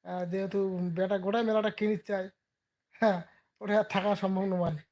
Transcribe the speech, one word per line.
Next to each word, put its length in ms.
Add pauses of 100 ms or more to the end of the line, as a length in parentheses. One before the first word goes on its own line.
আহ, 280
যেহেতু 520
বেটা 360
গোটায় 260
মেলাটা 260
কিনিস 360
চাই, 220 (640)
হ্যাঁ, 300 (380)
ওটা 180
আর 60
থাকা 320
সম্ভব 260
নয় 340 (160)